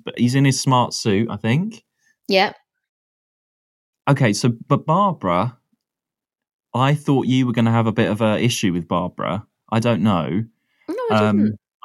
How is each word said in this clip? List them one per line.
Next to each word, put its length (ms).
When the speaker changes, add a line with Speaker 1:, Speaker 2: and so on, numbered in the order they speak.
Speaker 1:
he's 200
in 80
his 160
smart 340
suit, 340
I 80
think. 460
Speaker 2:
Yeah. 240
Speaker 1:
Okay, 240
so, 180
but 180
Barbara, 720
I 220
thought 320
you 180
were 80
gonna 200
have 160
a 40
bit 160
of 120
a 200
issue 320
with 140
Barbara. 580
I 80
don't 240
know. 400
Speaker 2:
No, 60
I 160
Speaker 1:
Um, 120
Speaker 2:
didn't. 180